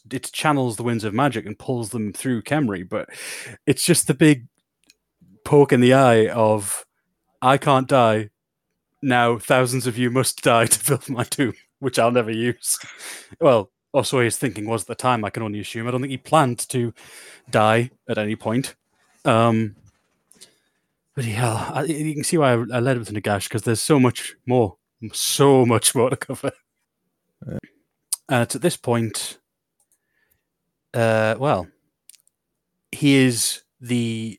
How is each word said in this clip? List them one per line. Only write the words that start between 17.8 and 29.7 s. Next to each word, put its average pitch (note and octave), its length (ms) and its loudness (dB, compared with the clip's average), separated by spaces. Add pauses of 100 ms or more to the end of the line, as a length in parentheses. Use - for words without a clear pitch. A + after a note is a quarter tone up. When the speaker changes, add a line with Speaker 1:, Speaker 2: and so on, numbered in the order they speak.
Speaker 1:
at A2 100 -4
any G#2+ 180 -4
point. A#2 380 -4 (500)
Um, A2+ 500 2 (1400)
but B2+ 100 -6
hell, A2+ 500 -4
I, C#3+ 100 -4
you D3+ 300 -4
can C#3+ 100 -8
see - 120 -2
why C#3 160 4
I, A#2 120 0 (100)
I A#2+ 60 0
led B2 180 0
with G#2 120 -10
Nagash, G#2 380 -4
'cause G#2+ 140 -6
there's A2+ 180 -2
so D3+ 180 2
much - 360 0 (120)
more, B2 300 0 (360)
so C#3 540 4
much A2+ 280 2
more B2+ 160 2
to - 60 -4
cover. - 360 -8 (920)
Speaker 2:
Yeah. - 140 -10 (720)
Speaker 1:
And A#2+ 140 2
it's - 120 -4
at B2 80 -10
this C3 140 0
point, - 640 -4 (1600)